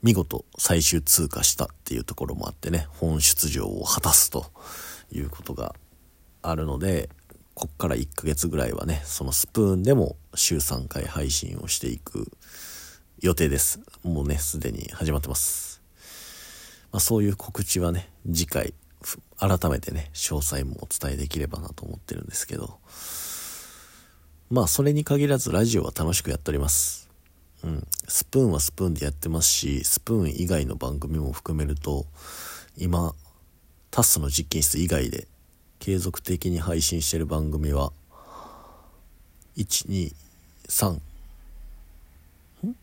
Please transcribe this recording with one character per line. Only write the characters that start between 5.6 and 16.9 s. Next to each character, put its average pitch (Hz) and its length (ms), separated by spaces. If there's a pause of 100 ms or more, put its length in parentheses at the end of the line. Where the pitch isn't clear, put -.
あ 82 120
る 78 100
の 69 120
で、 85 320 (460)
こ - 160
っ - 60
か - 100
ら 65 80
一 62 200
ヶ - 120
月 76 200
ぐ 78 100
ら 65 100
い 55 60
は - 120
ね、 78 200
そ - 180
の 67 80
ス - 160
プ 101 260
ー - 20
ン 92 80
で 135 120
も 107 200 (200)
週 - 260
三 65 260
回 - 180
配 71 260
信 - 280
を - 80
し - 120
て 60 100
い 60 80
く - 340 (880)
予 90 120
定 78 160
で 69 80
す。 - 220 (240)
も 80 200
う 71 40
ね、 73 100
す 73 220
で 62 120
に 53 220
始 78 180
ま 73 60
っ 71 40
て 69 80
ま 71 60
す。 - 460 (1080)